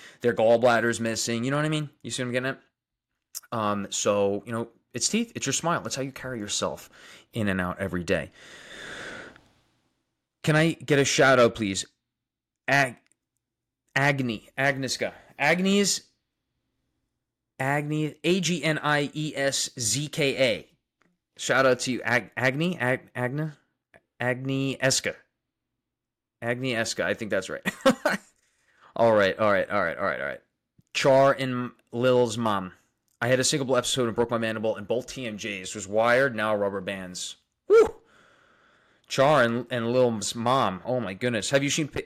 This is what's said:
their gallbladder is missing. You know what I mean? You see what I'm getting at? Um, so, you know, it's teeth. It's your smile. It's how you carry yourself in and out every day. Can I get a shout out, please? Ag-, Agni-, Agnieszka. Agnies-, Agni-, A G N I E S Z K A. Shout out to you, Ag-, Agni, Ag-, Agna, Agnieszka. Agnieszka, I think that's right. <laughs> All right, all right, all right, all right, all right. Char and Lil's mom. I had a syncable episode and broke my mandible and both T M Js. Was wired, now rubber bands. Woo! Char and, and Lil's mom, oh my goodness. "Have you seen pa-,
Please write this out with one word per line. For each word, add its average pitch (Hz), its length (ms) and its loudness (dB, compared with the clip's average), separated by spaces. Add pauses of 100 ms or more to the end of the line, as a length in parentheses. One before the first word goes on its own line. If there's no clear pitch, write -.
(200)
their 120 140 2
gallbladder 117 560 4
is 113 100 -4
missing. 113 420 -4
You 131 100 -2
know 143 40 0
what 151 80 -2
I 156 60 -2
mean? 151 180 -4 (140)
You 113 80 -10
see 127 120 -6
what 123 40 -4
I'm 120 60 -6
getting 127 180 -4
at? 131 100 -12 (920)
Um, 104 380 -2
so, 101 560 0
you 120 80 -10
know, 117 160 -6 (260)
it's 120 140 -4
teeth. 233 260 -2
It's 113 100 -8
your 139 80 -2
smile. 160 320 -2
It's 113 120 -6
how 131 60 -6
you 135 100 -8
carry 127 260 -10
yourself 98 500 -6 (440)
in 104 160 -2
and 95 120 0
out 90 180 -4
every 90 260 -4
day. 82 260 -2 (2000)
Can 151 140 2
I 160 160 4
get 139 260 0
a 139 60 4
shout 135 340 6
out, 117 160 6
please? 98 300 -2 (840)
Ag-, 131 280 2 (1000)
Agni-, 135 600 0
Agnieszka. 131 560 -2 (260)
Agnies-, 185 640 2 (1600)
Agni-, 147 640 -2
A 185 180 2
G 160 220 -2
N 151 200 0
I 147 300 0
E 151 220 -6
S 139 440 -2
Z 123 300 -2
K 139 300 0
A. 110 280 0 (720)
Shout 131 300 2
out 127 140 4
to 131 120 -4
you, 110 100 -4
Ag-, 113 340 -2
Agni, 139 420 0
Ag-, 127 360 -2
Agna, 143 420 -4 (640)
Agnieszka. 135 960 -2 (1300)
Agnieszka, 117 600 -4
I 98 100 0
think 104 160 -8
that's 98 180 -2
right. - 180 -8 (180)
<laughs> 262 360 0 (760)
All 117 160 4
right, 101 240 4
all 107 140 2
right, 95 180 2
all 101 140 0
right, 82 160 -2
all 98 60 -4
right, 69 160 -2
all 69 60 -6
right. 67 140 -10 (520)
Char 135 400 6
and 123 400 -4 (180)
Lil's 123 480 2
mom. 101 340 -2 (520)
I 120 40 0
had 127 120 4
a - 20 0
syncable 135 360 0
episode 131 280 0
and 110 80 -4
broke 117 160 0
my 120 60 -2
mandible 110 400 -2
and 101 100 -12
both 120 200 -4
T 131 180 -12
M 107 140 -8
Js. 95 360 -10
Was 95 140 -10
wired, 120 480 2
now 107 180 0
rubber 101 280 -2
bands. 92 540 -10 (320)
Woo! 440 260 6 (1200)
Char 139 300 6
and, 117 260 0
and 117 220 -2
Lil's 120 420 2
mom, 113 500 0
oh 127 140 -2
my 98 160 -6
goodness. 117 360 -4
"Have 139 120 2
you 143 80 -2
seen 151 160 -2
pa-, - 200 -8